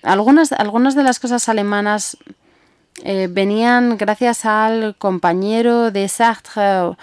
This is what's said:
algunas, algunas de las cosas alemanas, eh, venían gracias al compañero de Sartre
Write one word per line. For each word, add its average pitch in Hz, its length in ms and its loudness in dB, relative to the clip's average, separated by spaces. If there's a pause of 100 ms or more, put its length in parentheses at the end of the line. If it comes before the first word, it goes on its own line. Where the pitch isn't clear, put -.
algunas, 262 480 4
algunas 233 420 0
de 285 80 2
las 254 160 2
cosas 240 300 -2
alemanas, 208 680 -2 (840)
eh, 190 260 -4
venían 226 680 0
gracias 214 480 -2
al 220 520 0
compañero 208 920 0
de 196 180 -4
Sartre 196 960 0